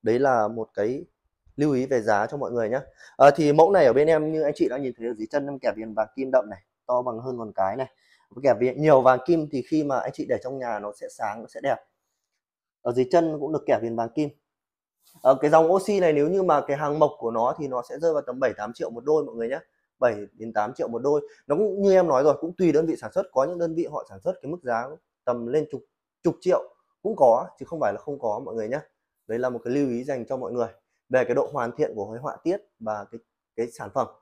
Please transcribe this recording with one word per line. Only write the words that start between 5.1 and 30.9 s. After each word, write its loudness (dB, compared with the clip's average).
dưới -8
chân -4
em -10
kẻ -2
viền -10
vàng -2
kim -6
đậm 2
này, -14
to -2
bằng -6
hơn -8
con -10
cái -2
này. -6
Kẻ 4
viền 0
nhiều 8
vàng 6
kim 2
thì -4
khi 0
mà -2
anh -6
chị -8
để 0
trong -8
nhà -6
nó -10
sẽ -16
sáng, -8
nó -18
sẽ -16
đẹp. 0
Ở -4
dưới 0
chân 2
cũng -6
được -4
kẻ 2
viền -6
vàng -4
kim. -4
Ờ, 6
cái 2
dòng 6
oxy 2
này 4
nếu 2
như 0
mà 4
cái -2
hàng -2
mộc 4
của -4
nó 0
thì -6
nó -4
sẽ -12
rơi 0
vào -2
tầm -10
bảy 0
tám -10
triệu -8
một -12
đôi 2
mọi -10
người -6
nhé. -6
Bảy 2
đến -14
tám -2
triệu -6
một -6
đôi. 0
Nó 0
cũng 0
như 4
em 6
nói 2
rồi, 4
cũng -8
tùy 4
đơn 4
vị -2
sản -12
xuất. -2
Có 2
những -4
đơn -4
vị -4
họ -10
sản -18
xuất -4
cái -10
mức -10
giá -2
tầm -2
lên 0
chục, -10
chục 2
triệu, 0
cũng -4
có, 4
chứ -14
không -12
phải 0
là -8
không -10
có -4
mọi -12
người -6
nhá. -6
Đấy -4
là -2
một -8
cái -4
lưu 0
ý -4
dành -6
cho -6
mọi -8
người -2